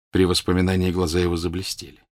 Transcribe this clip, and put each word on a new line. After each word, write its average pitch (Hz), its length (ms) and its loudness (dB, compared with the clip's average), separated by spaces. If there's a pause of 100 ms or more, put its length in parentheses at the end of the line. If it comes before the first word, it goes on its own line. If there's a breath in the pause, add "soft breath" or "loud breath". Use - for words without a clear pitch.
(120)
При 92 140 4
воспоминании 90 680 2
глаза 87 280 0
его 87 160 0
заблестели. 87 680 -8 (160)